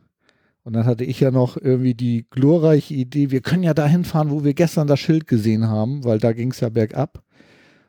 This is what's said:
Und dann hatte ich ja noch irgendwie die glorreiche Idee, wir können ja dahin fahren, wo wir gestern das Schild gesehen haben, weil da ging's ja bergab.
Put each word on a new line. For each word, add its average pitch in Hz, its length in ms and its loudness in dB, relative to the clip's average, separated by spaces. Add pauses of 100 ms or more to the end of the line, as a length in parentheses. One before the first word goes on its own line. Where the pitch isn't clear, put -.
(640)
Und 113 100 -12
dann 113 120 0
hatte 123 200 0
ich - 160 -6
ja 135 100 2
noch 127 240 0
irgendwie 127 380 0
die 120 360 -4
glorreiche 151 640 2
Idee, 135 380 -2
wir 131 80 0
können 180 240 -2
ja 160 100 2
dahin 156 300 2
fahren, 151 280 -2
wo 147 120 -2
wir 143 100 2
gestern 160 340 0
das 143 120 2
Schild 160 280 0
gesehen 110 420 0
haben, 117 340 -2
weil 113 160 0
da 113 140 0
ging's 120 260 -6
ja 131 100 -2
bergab. 113 540 -4 (640)